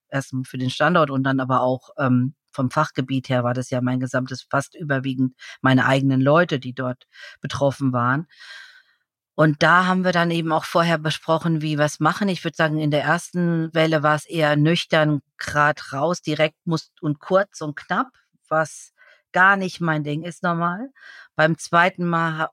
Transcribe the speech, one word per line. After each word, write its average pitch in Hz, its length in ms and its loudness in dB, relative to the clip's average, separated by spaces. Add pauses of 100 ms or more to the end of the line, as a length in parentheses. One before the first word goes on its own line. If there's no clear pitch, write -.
erstmal 131 360 -6
für - 140 -12
den 127 120 -2
Standort 160 400 2
und 135 140 -2
dann 135 160 0
aber 127 200 0
auch, 127 380 -2
ähm, 127 360 2 (180)
vom 127 160 -2
Fachgebiet 135 600 -2
her 123 160 0
war 123 100 -2
das 127 160 -6
ja 127 100 -2
mein 127 200 -2
gesamtes, 127 420 -6
fast - 320 -4
überwiegend 135 640 -4 (240)
meine 127 260 4
eigenen 135 340 2
Leute, 151 380 2
die 123 160 -12
dort 127 320 -8 (340)
betroffen 139 520 -2
waren. 127 340 0 (1120)
Und 151 260 2
da 175 240 6
haben 185 160 0
wir 185 80 0
dann 170 220 2
eben 165 180 -2
auch 156 140 0
vorher 170 340 2
besprochen, 156 640 -2
wie 151 160 -2
wir 147 60 2
es - 160 -2
machen. 170 280 0
Ich 180 140 -4
würd 165 140 -6
sagen, 156 240 0
in 151 100 0
der 143 140 0
ersten 170 680 -2
Welle 160 300 2
war 151 140 2
es 147 100 -8
eher 151 300 0
nüchtern, 151 680 2 (160)
grad 147 540 -2
raus, 156 300 -2
direkt 156 420 -2
muss 160 260 -4 (100)
und 151 200 -4
kurz 196 400 0
und 151 160 -8
knapp, 233 320 -4 (400)
was - 460 -4 (360)
gar 190 260 4
nicht 185 240 -6
mein 156 220 -2
Ding 147 220 -6
ist 175 180 -14
normal. 175 480 -4 (460)
Beim 156 200 2
zweiten 175 480 0
Mal 165 320 -2
ha-, 156 160 -4